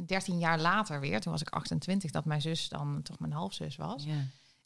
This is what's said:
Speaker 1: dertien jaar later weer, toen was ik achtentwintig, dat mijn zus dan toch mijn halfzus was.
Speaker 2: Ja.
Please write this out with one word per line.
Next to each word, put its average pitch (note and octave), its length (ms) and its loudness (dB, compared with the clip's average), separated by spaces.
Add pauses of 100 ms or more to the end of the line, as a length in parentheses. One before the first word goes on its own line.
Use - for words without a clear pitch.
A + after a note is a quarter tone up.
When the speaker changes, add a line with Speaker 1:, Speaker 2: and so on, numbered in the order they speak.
Speaker 1:
dertien F3 340 0
jaar E3 200 4
later F3 400 4
weer, D#3+ 220 0
toen F3 100 -2
was D#3+ 100 0
ik - 80 -4
achtentwintig, E3+ 640 0
dat D#3 140 0
mijn D3+ 160 2
zus D#3+ 280 0
dan D3 340 -2
toch - 160 -12
mijn D#3 140 -2
halfzus D#3 420 -4
was. D#3 280 -6
Speaker 2:
Ja. D3+ 100 -2 (520)